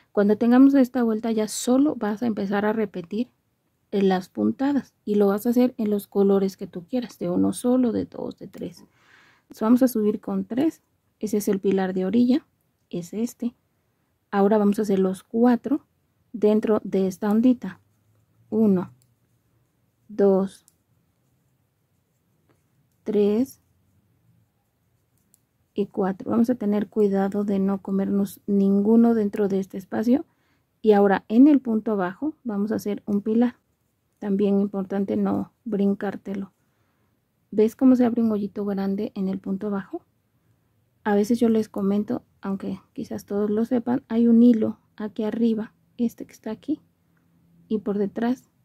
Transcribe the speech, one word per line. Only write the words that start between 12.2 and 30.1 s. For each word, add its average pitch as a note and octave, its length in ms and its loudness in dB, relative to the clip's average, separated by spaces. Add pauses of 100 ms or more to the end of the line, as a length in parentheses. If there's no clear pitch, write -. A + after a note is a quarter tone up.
es F3 240 -10
este. A#3+ 400 -8 (800)
Ahora G3+ 260 4
vamos G#3 220 2
a - 20 0
hacer G3 160 0
los F#3+ 240 -2
cuatro A#3+ 640 0 (460)
dentro G#3+ 500 2
de F#3+ 240 -2
esta G3 240 -4
ondita, A#3 500 0 (680)
uno, G3+ 420 0 (1160)
dos, G3 580 0 (2250)
tres G#3 600 -2 (2000)
y G3+ 140 -4
cuatro. F#3+ 440 -4
Vamos A#3 200 2
a B3 40 2
tener G#3 340 -2
cuidado G3 560 0
de G3+ 140 -2
no G3 220 -2
comernos G3 680 -2
ninguno G3+ 680 4
dentro G#3 340 0
de F#3+ 100 0
este G3 200 -8
espacio. A#3 480 -2 (560)